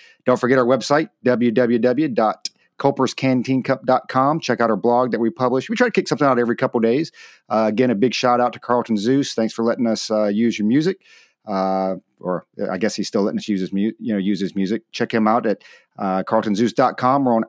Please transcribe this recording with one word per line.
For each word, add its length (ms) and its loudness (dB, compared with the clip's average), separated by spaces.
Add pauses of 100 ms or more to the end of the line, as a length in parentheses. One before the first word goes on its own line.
(240)
don't 160 2
forget 180 2
our 60 4
website, 460 0 (140)
w 260 2
w 280 2
w 300 0
dot 400 0 (300)
culperscanteencup 1080 0
dot 240 0
com. 320 0
Check 200 -2
out 100 2
our 60 0
blog 340 2
that 100 -2
we 100 0
publish. 380 -2
We 80 -4
try 100 2
to 60 -4
kick 160 -2
something 180 0
out 120 4
every 180 0
couple 240 -2
days. 320 0 (360)
Uh, 200 2
again, 220 2
a 40 2
big 200 0
shout 260 2
out 140 0
to 40 -18
Carlton 380 -2
Zeus. 380 0
Thanks 180 -2
for 120 -4
letting 220 0
us, 240 -2
uh, 160 0
use 320 0
your 100 0
music. 320 0 (460)
Uh, 500 -2 (240)
or 260 -6 (240)
I 80 -6
guess 160 -2
he's 140 -6
still 140 -2
letting 160 -2
us 100 -12
use 120 -2
his 120 -6
mu-, 260 -2
you 140 -6
know, 60 -2
use 220 -2
his 140 -6
music. 280 -2 (100)
Check 200 -6
him 140 2
out 200 0
at, 160 -4 (360)
uh, 240 -2
carlton 320 0
zeus 180 0
dot 260 0
com. 260 0
We're 100 2
on 140 0